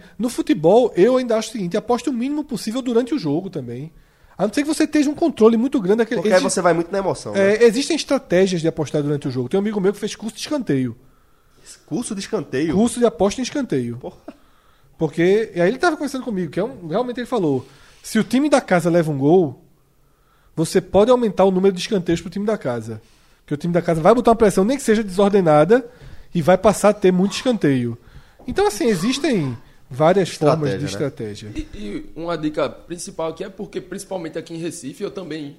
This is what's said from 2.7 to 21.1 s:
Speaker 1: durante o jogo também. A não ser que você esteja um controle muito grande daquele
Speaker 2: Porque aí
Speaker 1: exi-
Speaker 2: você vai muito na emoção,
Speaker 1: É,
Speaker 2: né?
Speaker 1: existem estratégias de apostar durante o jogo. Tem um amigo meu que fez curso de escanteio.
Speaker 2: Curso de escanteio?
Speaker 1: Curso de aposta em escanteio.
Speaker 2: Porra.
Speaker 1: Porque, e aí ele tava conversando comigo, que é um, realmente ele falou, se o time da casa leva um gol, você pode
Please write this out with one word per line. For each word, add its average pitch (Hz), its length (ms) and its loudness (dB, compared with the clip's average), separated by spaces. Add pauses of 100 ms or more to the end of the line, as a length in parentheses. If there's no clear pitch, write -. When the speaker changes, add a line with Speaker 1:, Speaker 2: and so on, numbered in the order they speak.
Speaker 1:
durante 247 320 0
o 302 60 -2
jogo 165 300 -4
também. 131 420 -10 (460)
A 196 100 0
não 214 60 -6
ser 294 100 -2
que 277 40 -4
você 311 180 0
esteja 302 240 2
um 302 40 -2
controle 233 440 4
muito 262 220 0
grande 202 200 2
daquele 233 220 -2
Speaker 2:
Porque 214 120 0
aí 185 60 6
Speaker 1:
exi- - 40 2
Speaker 2:
você - 180 -2
vai 175 120 4
muito 170 180 -2
na 196 60 -2
emoção, 147 380 -4
Speaker 1:
É, 196 240 2
Speaker 2:
né? 233 60 6
Speaker 1:
existem 254 300 2
estratégias 185 680 0
de 160 60 -2
apostar 156 360 -2
durante 143 240 -4
o 135 40 -2
jogo. 123 160 -4
Tem 190 120 -2
um - 20 0
amigo 208 180 -4
meu 196 140 2
que 208 60 -12
fez - 160 -6
curso - 200 -10
de - 60 -14
escanteio. 139 540 -2 (920)
Speaker 2:
Curso 233 300 -6
de 196 60 -8
escanteio? 156 520 -4
Speaker 1:
Curso 233 260 0
de 233 60 4
aposta 202 340 0
em 254 40 -6
escanteio. 135 540 -4
Speaker 2:
Porra. 170 200 -14 (800)
Speaker 1:
Porque, 175 580 0
e 175 60 -2
aí 175 80 4
ele 254 80 -2
tava 330 180 0
conversando 277 280 -6
comigo, 185 280 -6
que - 80 -4
é 185 40 -2
um, 226 240 -10
realmente 233 320 -4
ele 233 80 -8
falou, 156 380 0 (360)
se - 180 -4
o 202 40 2
time 269 260 0
da 277 120 4
casa 175 280 2
leva 165 220 2
um 143 60 -4
gol, 147 440 4 (960)
você 165 260 0
pode 196 300 2